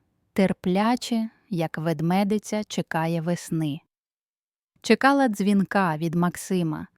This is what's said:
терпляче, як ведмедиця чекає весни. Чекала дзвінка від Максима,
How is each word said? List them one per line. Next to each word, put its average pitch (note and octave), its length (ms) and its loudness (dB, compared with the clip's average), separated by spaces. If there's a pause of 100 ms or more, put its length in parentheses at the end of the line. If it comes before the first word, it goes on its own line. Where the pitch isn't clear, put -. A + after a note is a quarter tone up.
(340)
терпляче, G#3+ 960 0 (200)
як E3 280 -4
ведмедиця F#3 840 0
чекає E3 580 -2
весни. D#3+ 580 -4 (1000)
Чекала C4+ 460 4
дзвінка G3 720 2
від D#3+ 180 -2
Максима, F3 720 -2 (100)